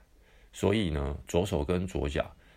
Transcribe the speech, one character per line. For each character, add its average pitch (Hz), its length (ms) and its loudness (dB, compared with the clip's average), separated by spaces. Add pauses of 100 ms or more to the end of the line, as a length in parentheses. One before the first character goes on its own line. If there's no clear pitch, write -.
(520)
所 98 200 2
以 104 180 2
呢， 71 360 -2
左 87 180 2
手 73 200 0
跟 90 200 0
左 73 240 -2
脚 76 240 -2 (240)